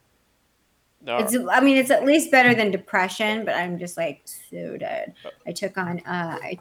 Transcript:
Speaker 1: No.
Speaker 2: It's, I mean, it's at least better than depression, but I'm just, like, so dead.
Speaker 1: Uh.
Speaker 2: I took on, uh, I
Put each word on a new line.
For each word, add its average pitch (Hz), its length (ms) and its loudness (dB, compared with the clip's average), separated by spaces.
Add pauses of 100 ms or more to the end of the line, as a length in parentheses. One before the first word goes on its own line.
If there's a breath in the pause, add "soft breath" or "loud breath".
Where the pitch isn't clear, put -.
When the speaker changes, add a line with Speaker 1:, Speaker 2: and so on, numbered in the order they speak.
(1000)
Speaker 1:
No. 123 160 -4
Speaker 2:
It's, - 180 0 (160)
I 247 100 6
mean, 269 160 6
it's 262 140 2
at 240 140 2
least 285 260 4
better 247 220 8
than 214 180 0
depression, 202 760 -2
but 143 100 -2
I'm 175 240 -4
just, 175 180 -12
like, 156 280 -6
so 170 520 -12
dead. - 360 -8 (120)
Speaker 1:
Uh. - 40 -14 (180 loud breath)
Speaker 2:
I 180 40 -8
took 185 260 -8
on, 175 240 -6
uh, 175 420 -6
I 185 180 -10